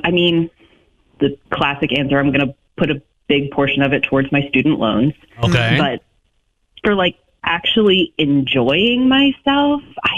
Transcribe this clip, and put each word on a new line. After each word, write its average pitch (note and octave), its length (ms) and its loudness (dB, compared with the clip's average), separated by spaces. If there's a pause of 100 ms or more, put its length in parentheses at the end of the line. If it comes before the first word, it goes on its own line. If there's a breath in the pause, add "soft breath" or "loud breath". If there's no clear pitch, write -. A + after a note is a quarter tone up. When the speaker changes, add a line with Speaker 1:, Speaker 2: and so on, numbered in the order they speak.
Speaker 1:
I E3+ 60 0
mean, E3+ 400 0 (680 soft breath)
the C#3 180 -2 (120)
classic C#3+ 460 -2
answer, C#3 220 0
I'm C#3 140 0
gonna C#3 220 -2 (220)
put D#3 140 0
a C#3+ 100 -4 (280)
big C#3+ 240 0
portion C#3 300 0
of C3+ 100 0
it C#3 100 0
towards C3+ 300 -2
my C#3+ 160 0
student C3+ 320 0
loans. A2+ 340 0 (280)
Speaker 2:
Okay. A#2 360 2
Speaker 1:
But C3+ 240 -2 (840)
for, G#3 120 2
like, F3+ 200 0 (280)
actually F#3+ 720 0
enjoying D3 920 0
myself, C#4 720 2 (240)
I, - 140 -2